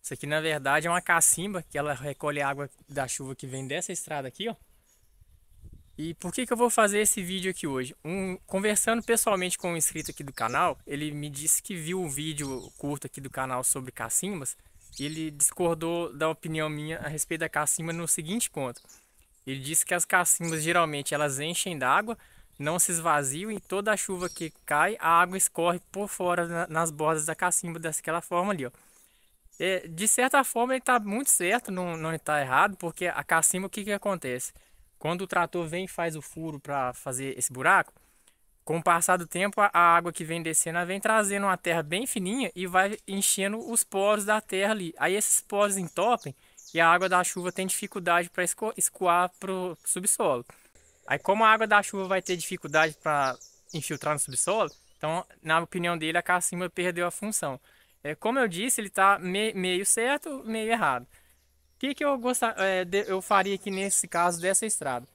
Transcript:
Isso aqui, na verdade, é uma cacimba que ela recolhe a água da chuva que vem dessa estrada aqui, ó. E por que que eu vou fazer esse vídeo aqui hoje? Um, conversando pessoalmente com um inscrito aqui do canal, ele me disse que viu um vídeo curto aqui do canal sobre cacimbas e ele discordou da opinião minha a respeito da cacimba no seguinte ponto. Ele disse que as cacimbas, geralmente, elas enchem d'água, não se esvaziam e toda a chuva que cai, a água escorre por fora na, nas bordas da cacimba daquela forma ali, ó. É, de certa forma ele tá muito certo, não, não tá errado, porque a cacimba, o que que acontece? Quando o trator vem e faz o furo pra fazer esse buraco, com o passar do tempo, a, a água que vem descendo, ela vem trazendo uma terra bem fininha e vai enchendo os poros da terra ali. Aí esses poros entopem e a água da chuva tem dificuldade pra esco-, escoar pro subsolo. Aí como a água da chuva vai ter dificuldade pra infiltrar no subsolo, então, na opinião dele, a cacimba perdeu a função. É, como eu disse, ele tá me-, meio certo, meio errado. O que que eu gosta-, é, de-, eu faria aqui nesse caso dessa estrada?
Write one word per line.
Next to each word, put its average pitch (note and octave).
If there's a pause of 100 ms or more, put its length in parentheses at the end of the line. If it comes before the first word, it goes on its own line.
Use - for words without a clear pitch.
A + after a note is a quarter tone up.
Isso -
aqui, C3+
na D3+
verdade, D3+
é E3+
uma F3
cacimba F3
que -
ela D3
recolhe C#3+
a C#3
água C#3 (180)
da C#3
chuva C3+
que C3+
vem C3+
dessa C#3+
estrada D3
aqui, G3
ó. A3+ (1400)
E D#3+
por -
que B3
que -
eu A#3
vou A#3+
fazer G#3
esse G#3
vídeo F#3
aqui F3
hoje? C3 (120)
Um, F#3 (100)
conversando G#3+
pessoalmente G3
com F3
um E3+
inscrito D3+
aqui -
do C#3
canal, C3+
ele D3
me D3
disse D3
que -
viu E3+
um F3
vídeo C#3+
curto C#3+
aqui -
do C3+
canal C3
sobre B2+
cacimbas C#3+ (400)
e C#3
ele D#3
discordou E3
da D#3
opinião D#3
minha D3+
a -
respeito D#3
da D#3+
cacimba D#3+
no E3+
seguinte F3
ponto. B2+ (640)
Ele C3+
disse C#3+
que -
as F3
cacimbas, E3+
geralmente, D#3
elas C#3+
enchem E3+
d'água, F3 (440)
não D#3
se F3+
esvaziam D#3+
e G#3
toda G3+
a G#3
chuva F#3
que D#3+ (140)
cai, D#3+
a D#3+
água F3
escorre F3 (100)
por G3+
fora F3
na, E3+
nas D#3+
bordas D3+
da D#3+
cacimba E3+
daquela E3
forma F3+
ali, C#3+
ó. A#2 (880)
É, F3+
de E3+
certa B3
forma B3
ele B3+
tá B3
muito G#3
certo, G3
não, F3+
não D#3+
tá D3+
errado, D#3
porque F3
a D3+
cacimba, F3+
o F#3
que G#3
que G#3
acontece? E3+ (460)
Quando F3
o F#3+
trator F3
vem F3
e -
faz E3+
o D3+
furo D#3
pra C3+
fazer C3+
esse A#2+
buraco, D3+ (680)
com D#3+
o D#3+
passar F3
do F3
tempo, G3
a, G3+
a E3+
água E3+
que E3+
vem E3
descendo, D#3+
ela F3
vem F#3+
trazendo G3+
uma F#3+
terra E3+
bem F3
fininha G#3+
e F#3
vai F#3+ (100)
enchendo G3 (120)
os A3+
poros G3+
da G#3+
terra G3+
ali. F#3
Aí E3+
esses -
poros G3+
entopem F3+ (400)
e E3
a E3+
água F3
da F3+
chuva F3+
tem F#3+
dificuldade F3
pra F3+
esco-, G#3+
escoar F3+ (100)
pro F#3
subsolo. F3+ (680)
Aí C#3+
como G3+
a A3
água A3
da G#3
chuva G3
vai F#3+
ter F#3
dificuldade D#3
pra C#3+ (380)
infiltrar D3+
no C#3+
subsolo, F3 (260)
então, E3 (160)
na D#3+
opinião F3
dele, D#3+
a F3
cacimba F3+
perdeu F3
a F3
função. E3+ (460)
É, D3
como A#3
eu B3
disse, G#3
ele G3+
tá G3
me-, G3
meio F#3
certo, C4+
meio A3
errado. D3+
O -
que C4+
que D4+
eu C#4+
gosta-, A#3+
é, F#3+
de-, G3
eu F#3+
faria G3
aqui G3
nesse F#3+
caso F3
dessa F#3
estrada? C3 (100)